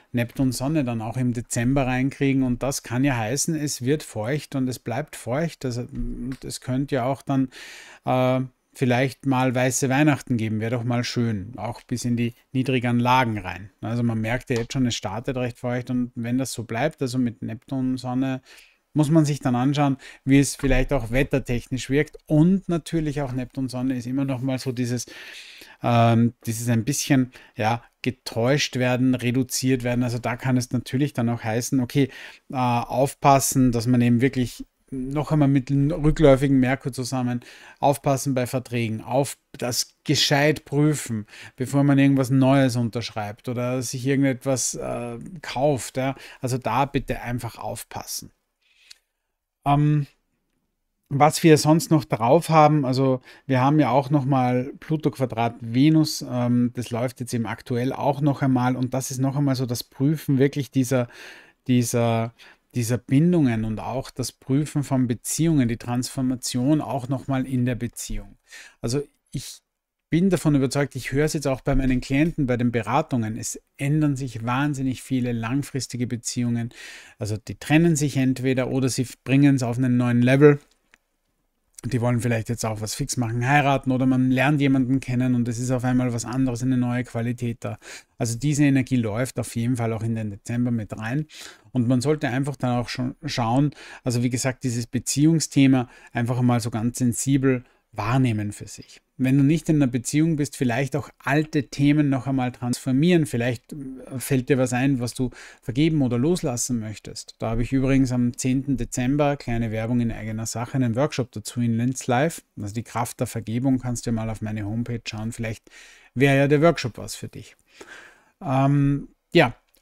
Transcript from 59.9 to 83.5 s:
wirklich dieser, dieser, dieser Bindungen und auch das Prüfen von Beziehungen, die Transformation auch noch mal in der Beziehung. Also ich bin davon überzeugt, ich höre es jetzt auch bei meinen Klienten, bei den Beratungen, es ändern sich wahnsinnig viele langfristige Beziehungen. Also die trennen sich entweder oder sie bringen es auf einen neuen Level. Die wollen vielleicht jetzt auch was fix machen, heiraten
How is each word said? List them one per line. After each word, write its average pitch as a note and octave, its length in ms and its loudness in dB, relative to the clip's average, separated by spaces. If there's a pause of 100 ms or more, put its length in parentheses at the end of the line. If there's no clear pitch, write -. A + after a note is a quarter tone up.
wirklich C#3 320 2
dieser, B2+ 380 0 (580)
dieser, A#2 640 2 (420)
dieser A#2+ 240 0
Bindungen C#3 640 2
und A2 140 -4
auch A2+ 320 -6
das - 220 -8
Prüfen C#3+ 500 -2
von B2+ 240 0
Beziehungen, C#3 640 0
die A2+ 80 -2
Transformation B2+ 1040 -2
auch B2+ 280 -6
noch B2+ 200 -4
mal C3 180 -2
in B2+ 180 -2
der B2 120 -2
Beziehung. G#2+ 600 -8 (440)
Also C#3 240 -4 (260)
ich - 280 -10 (520)
bin F3 200 2
davon D#3 260 2
überzeugt, C3+ 400 0
ich - 160 -8
höre C#3+ 120 2
es D#3 100 -2
jetzt C#3+ 120 -4
auch C3 140 -2
bei C#3 160 0
meinen C3 240 2
Klienten, D3 460 0
bei B2 100 0
den A#2+ 160 0
Beratungen, A#2 640 -2
es - 240 -10 (160)
ändern C#3+ 400 0
sich A#2+ 280 -8
wahnsinnig C3 580 -2
viele B2 300 -2
langfristige A#2+ 760 -4
Beziehungen. A#2 640 -4 (480)
Also G#2+ 180 -4
die - 200 -12
trennen E3 380 2
sich C#3+ 220 -2
entweder B2+ 540 0
oder C3 180 0
sie A#2+ 180 -2 (160)
bringen C#3 320 4
es B2+ 80 0
auf A#2+ 160 -2
einen B2 180 2
neuen A#2+ 260 4
Level. C#3 360 8 (1300)
Die A#2 160 0
wollen A#2+ 200 2
vielleicht A#2 280 0
jetzt A#2 160 -4
auch A2 160 -4
was G#2+ 140 -6
fix - 240 -4
machen, A#2+ 280 -2
heiraten C3+ 440 4